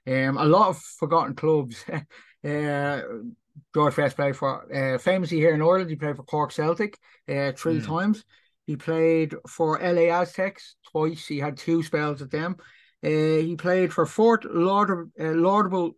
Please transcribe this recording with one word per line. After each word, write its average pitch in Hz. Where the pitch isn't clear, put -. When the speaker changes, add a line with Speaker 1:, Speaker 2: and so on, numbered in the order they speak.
Speaker 1:
Um, 135
a 151
lot 185
of -
forgotten 151
clubs. 151
<laughs> 165
Uh, 143
George 151
Best 139
played 139
for, 135
uh, 135
famously 175
here 160
in 151
Ireland, 175
he 151
played 143
for 131
Cork 147
Celtic, 170
uh, 139
three 160
Speaker 2:
Hmm. 113
Speaker 1:
times. 190
He 151
played 160
for 156
L 175
A 170
Aztecs 180
twice. 160
He 147
had 139
two 165
spells 151
at 135
them. 170
Uh, 156
he 165
played 180
for 165
Fort 226
Lauder-, 185
uh, 160
Lauderdale 180